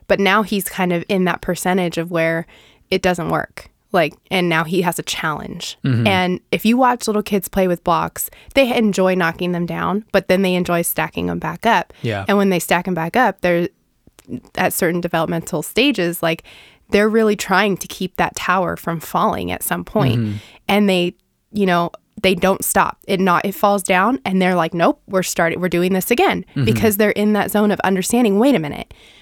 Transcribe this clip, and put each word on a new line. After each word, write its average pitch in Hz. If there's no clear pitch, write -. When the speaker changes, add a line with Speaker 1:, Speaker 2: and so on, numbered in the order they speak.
Speaker 1:
But 185
now 196
he's 196
kind 180
of 170
in 185
that 175
percentage 180
of 175
where 165
it 185
doesn't 175
work. -
Like, 165
and 180
now 160
he 175
has 175
a -
challenge. -
Speaker 2:
Mm-hmm. 120
Speaker 1:
And 185
if 180
you 226
watch 247
little 208
kids 196
play 190
with 175
blocks, 165
they 254
enjoy 190
knocking 180
them 175
down, 170
but 185
then 185
they 180
enjoy 175
stacking 170
them 175
back 165
up. 196
Speaker 2:
Yeah. 104
Speaker 1:
And 202
when 196
they 175
stack 175
'em 185
back 165
up, 233
they're 175
at -
certain 175
developmental 170
stages, 202
like, 165
they're 208
really 214
trying 196
to -
keep -
that -
tower 175
from 165
falling 165
at -
some 175
point. 131
Speaker 2:
Mm-hmm. 104
Speaker 1:
And 202
they, 175
you 208
know, 175
they 190
don't 190
stop. -
It 190
not, 180
it 196
falls 202
down 196
and 190
they're 185
like, 165
"Nope, 180
we're 185
starting, 170
we're 180
doing 180
this 185
again," 240
Speaker 2:
Mm-hmm. 139
Speaker 1:
because 214
they're 208
in 208
that 196
zone 208
of 185
understanding, 196
"Wait 262
a 202
minute, -